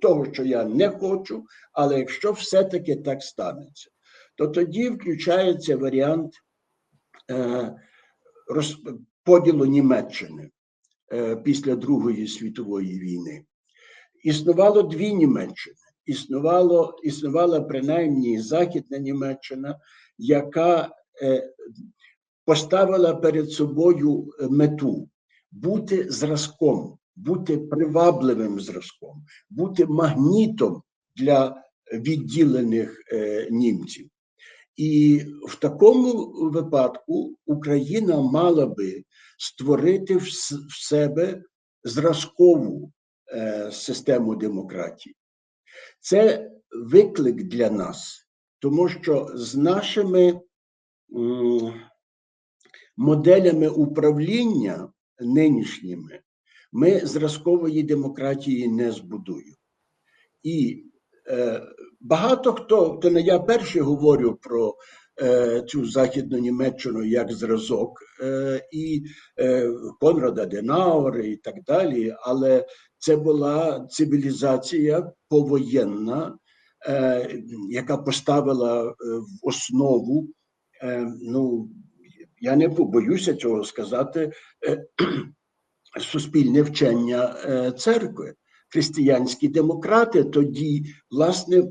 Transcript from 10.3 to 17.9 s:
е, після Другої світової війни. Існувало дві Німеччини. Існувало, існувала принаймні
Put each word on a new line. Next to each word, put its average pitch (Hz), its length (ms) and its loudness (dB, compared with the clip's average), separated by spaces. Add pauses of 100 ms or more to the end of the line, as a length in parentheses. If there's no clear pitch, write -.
е, 113 240 -4
після 139 400 -2
Другої 113 520 -2
світової 101 720 -8
війни. 85 460 -10 (800)
Існувало 175 580 4
дві 175 320 -4
Німеччини. 113 600 -2 (300)
Існувало, 165 960 0
існувала 151 580 0
принаймні 131 800 -2